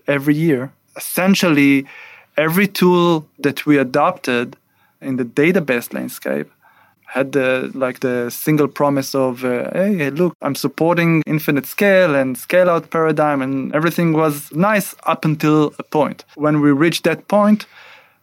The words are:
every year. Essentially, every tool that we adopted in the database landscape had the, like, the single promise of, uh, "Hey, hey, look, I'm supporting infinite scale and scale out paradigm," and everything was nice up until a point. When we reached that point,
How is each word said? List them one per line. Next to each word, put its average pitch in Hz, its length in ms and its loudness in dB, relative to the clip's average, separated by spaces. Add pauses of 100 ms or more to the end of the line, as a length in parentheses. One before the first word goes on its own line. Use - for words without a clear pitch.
every 143 280 0
year. 143 360 0 (240)
Essentially, 147 920 2 (520)
every 165 300 0
tool 175 600 2 (120)
that 135 260 -4
we 147 120 4
adopted 135 800 -2 (460)
in 135 160 -6
the 127 80 -4
database 139 680 0
landscape 127 560 -8 (580)
had 135 240 -4
the, 131 420 -2
like, 127 260 -6
the 123 300 -4
single 151 380 0
promise 143 480 -2
of, 127 300 -2
uh, 123 260 -2
"Hey, 196 240 0
hey, 143 140 -2
look, 160 320 0
I'm 139 140 -4
supporting 165 720 0
infinite 151 400 -2
scale 185 480 2
and 131 240 -2
scale 180 320 2
out 165 200 -2
paradigm," 151 520 0
and 131 320 -4
everything 165 400 0
was 151 380 -2
nice 196 440 0 (100)
up 160 180 -2
until 151 560 2
a - 40 -10
point. - 420 -2 (100)
When 151 260 0
we 147 100 4
reached 160 320 2
that 160 240 -2
point, 208 380 2 (580)